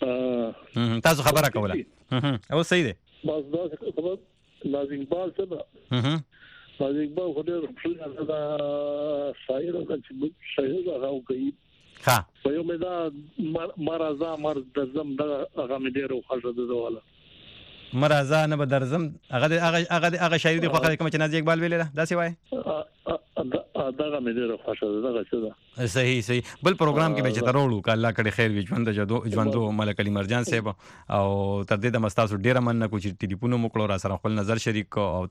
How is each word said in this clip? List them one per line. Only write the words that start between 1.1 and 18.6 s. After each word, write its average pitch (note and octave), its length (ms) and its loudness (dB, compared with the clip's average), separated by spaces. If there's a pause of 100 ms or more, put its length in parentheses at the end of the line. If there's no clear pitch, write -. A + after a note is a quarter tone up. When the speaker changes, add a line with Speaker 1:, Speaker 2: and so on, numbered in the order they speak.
Speaker 2:
خبره C#3+ 260 4
کوله. G#2 240 0
Speaker 1:
جی. - 120 -2 (260)
Speaker 2:
مهم. C3 280 0 (120)
اوس D#3+ 160 2
صحیح F3+ 160 4
دی. A2 100 0 (300)
Speaker 1:
بس D3+ 200 -2 (100)
دا D#3+ 420 -6
خبر F3 220 -2 (480)
نازي C#3 360 -2
اقبال E3+ 360 -4
څه G3 60 -2 (100)
ده؟ D3 120 -8 (260)
Speaker 2:
مهم. C#3 320 0 (580)
Speaker 1:
نازي C#3+ 240 0
اقبال D#3+ 280 -4
خو D3 100 -2
ډېر E3+ 180 -2 (180)
ښه E3+ 120 -2 (400)
دا D3+ 80 -2 (1080)
شاعر C#3+ 240 -2
ده E3+ 260 -4
چې B2+ 220 -14
موږ D3 120 -2 (240)
شاعر C#3 280 0 (140)
هغه C3+ 300 -4
کوي. C3+ 260 -2 (520)
Speaker 2:
ښه. B2 120 6 (260)
Speaker 1:
په C#3 100 2
یو E3 100 -2
مې E3+ 220 -4
دا E3+ 260 -4 (280)
مر-، E3 380 -4
مرزا، D#3+ 580 -2
مر D3+ 220 -2 (180)
درځم، C#3+ 320 -2 (120)
دغه D3 280 -2 (100)
هغه C3+ 220 -2
مې C3 180 -2
ډېر C3+ 120 -2 (180)
خوښه B2 280 -2
ده، A#2+ 120 -2
ده B2 160 -2
والا. A2+ 180 -6 (920)
Speaker 2:
مرزا D3 520 4
نه D3+ 100 2
به D3 100 0